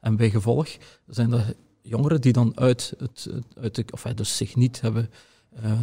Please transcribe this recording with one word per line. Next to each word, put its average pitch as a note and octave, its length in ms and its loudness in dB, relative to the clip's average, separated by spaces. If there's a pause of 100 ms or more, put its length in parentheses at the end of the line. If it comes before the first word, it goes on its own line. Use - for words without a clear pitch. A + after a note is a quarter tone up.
En A2 160 0
bij A2+ 140 4
gevolg A#2 380 0 (380)
zijn A#2 240 0
dat A#2+ 240 0 (280)
jongeren C#3+ 380 0
die B2+ 120 6
dan A2+ 260 4
uit B2+ 400 0
het, - 300 -10 (320)
uit A2+ 140 -6
de, A#2 160 -4
of, - 140 -14
eh, A#2 100 -6
dus G#2+ 220 -4
zich - 200 -4
niet B2 240 2
hebben, A2+ 300 -2 (400)
eh, A2 320 -2